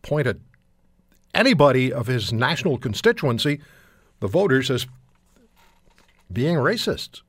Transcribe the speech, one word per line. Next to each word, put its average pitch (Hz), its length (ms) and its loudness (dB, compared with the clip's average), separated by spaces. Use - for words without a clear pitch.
point 147 260 -2
at 120 120 -2
anybody 143 580 4
of 117 140 -4
his 120 260 -2
national 127 460 -2
constituency, 143 800 -2
the 101 80 -4
voters, 131 420 2
as 123 160 -4
being 139 240 0
racists 175 720 -2